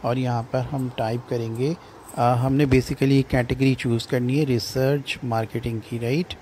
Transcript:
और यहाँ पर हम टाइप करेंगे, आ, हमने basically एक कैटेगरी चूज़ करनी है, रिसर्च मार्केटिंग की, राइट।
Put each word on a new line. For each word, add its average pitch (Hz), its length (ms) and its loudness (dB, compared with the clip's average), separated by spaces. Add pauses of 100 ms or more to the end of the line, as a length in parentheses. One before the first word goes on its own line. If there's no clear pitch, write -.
और 120 140 0
यहाँ 120 260 0 (100)
पर 127 180 0
हम 131 260 -4
टाइप 120 320 -2
करेंगे, 120 460 -2 (420)
आ, 120 180 4
हमने 135 320 4
basically 135 520 4
एक 135 80 0
कैटेगरी 131 480 2
चूज़ 117 320 -2
करनी 127 320 0
है, 156 60 2
रिसर्च 135 800 0
मार्केटिंग 113 640 -4
की, 120 80 -6
राइट। 131 440 -2